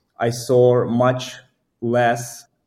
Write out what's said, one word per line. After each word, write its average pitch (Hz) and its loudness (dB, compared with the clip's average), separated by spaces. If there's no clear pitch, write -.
I 117 -2
saw 123 2
much 123 -2
less, 120 -2